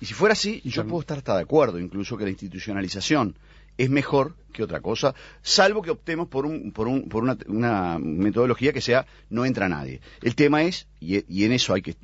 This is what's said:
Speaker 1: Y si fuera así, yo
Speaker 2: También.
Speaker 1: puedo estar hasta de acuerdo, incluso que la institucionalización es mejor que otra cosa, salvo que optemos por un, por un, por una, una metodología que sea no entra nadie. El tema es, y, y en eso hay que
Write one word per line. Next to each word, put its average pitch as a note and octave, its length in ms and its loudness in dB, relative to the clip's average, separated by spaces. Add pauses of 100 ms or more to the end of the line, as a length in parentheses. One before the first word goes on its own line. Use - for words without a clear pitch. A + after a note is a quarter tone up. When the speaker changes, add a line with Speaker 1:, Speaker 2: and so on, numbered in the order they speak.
Speaker 1:
Y - 40 -12
si - 80 -10
fuera G#3+ 200 4
así, G#3 300 -4
yo B2+ 80 -6 (100)
Speaker 2:
También. G#2+ 100 -4
Speaker 1:
puedo E3+ 100 -4
estar D3 180 -8
hasta A#2+ 160 0
de F2+ 80 0
acuerdo, B2 360 4
incluso F#2+ 380 -6
que G#2 60 -6
la G2 80 -2
institucionalización G2 1040 -4 (420)
es B2+ 120 2
mejor C#3 460 2 (180)
que A2+ 100 -6
otra E2 160 -6
cosa, A2+ 340 0 (280)
salvo G3+ 400 4
que E3 100 -4
optemos E3 380 -4
por C3+ 160 -2
un, D3+ 260 -6
por A2 160 -2
un, C3 220 -2
por A2 140 -2
una, B2 140 0 (100)
una G2 520 0
metodología G#2 720 2
que D3 100 -2
sea B2 240 2 (240)
no A#2+ 160 -2
entra G2 220 0
nadie. C#2 320 -4 (220)
El A#2+ 140 0
tema D3+ 280 6
es, F3+ 240 -4 (140)
y, F#2 260 0
y F#2+ 160 0
en A2 80 4
eso A#2+ 220 2
hay F#2+ 80 2
que E2+ 220 -10